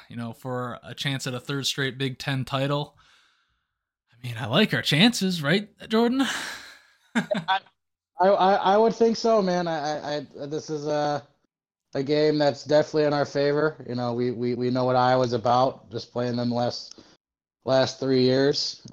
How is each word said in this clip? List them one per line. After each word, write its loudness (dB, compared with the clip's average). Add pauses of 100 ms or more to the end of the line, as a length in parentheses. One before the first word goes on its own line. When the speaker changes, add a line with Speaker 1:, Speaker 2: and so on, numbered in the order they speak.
Speaker 1:
you -14
know, -8
for -8
a -14
chance -4
at -6
a -6
third -6
straight -4
Big -4
Ten -4
title. -4 (1120)
I -16
mean, -8
I -6
like 2
our 0
chances, 2
right, 0 (220)
Jordan? 2 (520)
<laughs> -18
Speaker 2:
I, -2 (580)
I, 6
I, 4
I 4
would 4
think 2
so, 4
man. 0
I, -2
I, -4 (140)
I, -8
this -8
is -6
a, 0 (720)
a -2
game 2
that's 0
definitely 2
in 2
our 0
favor. 0
You -6
know, -2
we, -2
we, -2
we -2
know 0
what 2
Iowa's 2
about, 0
just -12
playing -4
them -2
last, -6 (640)
last 0
three 2
years. 2 (120)